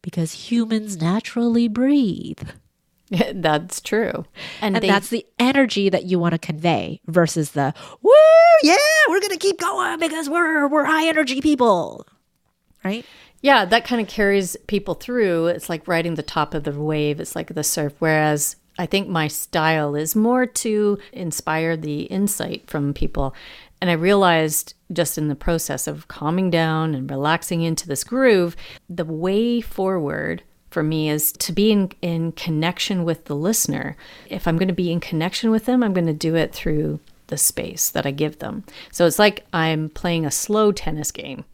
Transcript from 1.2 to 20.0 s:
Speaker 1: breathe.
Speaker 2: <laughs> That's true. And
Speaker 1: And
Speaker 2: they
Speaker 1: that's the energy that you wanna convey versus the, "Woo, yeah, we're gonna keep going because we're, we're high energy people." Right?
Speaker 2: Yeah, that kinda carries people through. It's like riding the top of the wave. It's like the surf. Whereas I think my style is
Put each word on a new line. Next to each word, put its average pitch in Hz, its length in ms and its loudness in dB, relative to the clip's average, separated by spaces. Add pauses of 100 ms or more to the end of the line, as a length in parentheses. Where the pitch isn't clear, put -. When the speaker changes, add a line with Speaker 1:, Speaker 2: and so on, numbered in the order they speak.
Speaker 1:
breathe. 247 720 0 (680)
Speaker 2:
<laughs> 196 240 0
That's 165 480 -2
true. 208 440 -2 (360)
And 202 140 0
Speaker 1:
And 220 80 2
Speaker 2:
they 196 40 2
Speaker 1:
that's 196 220 2
the 233 160 -4 (140)
energy 240 500 2
that 180 160 0
you 185 140 0
wanna 170 200 2
convey 151 680 -2
versus 165 460 2
the, 143 200 0 (300)
"Woo, 427 100 6 (520)
yeah, 320 120 6 (320)
we're 370 140 2
gonna 392 160 -4
keep 381 220 0
going 349 400 -2
because 320 280 -2
we're, 311 400 2
we're 285 180 2
high 311 220 2
energy 294 320 0
people." 240 680 2 (760)
Right? 208 220 -6 (360)
Speaker 2:
Yeah, 262 240 4
that 226 200 0
kinda 233 200 -2
carries 202 600 0
people 196 300 -4
through. 185 520 0
It's 170 220 -4
like 165 180 -8
riding 170 280 0
the 151 80 -6
top - 320 -4
of 151 80 -4
the 147 80 -4
wave. 151 480 -2
It's - 160 -10
like 160 180 -8
the 156 100 -4
surf. 147 360 -4
Whereas 151 560 2 (240)
I 175 80 -4
think 196 200 -2
my 160 200 -2
style 156 680 -2
is 156 200 -4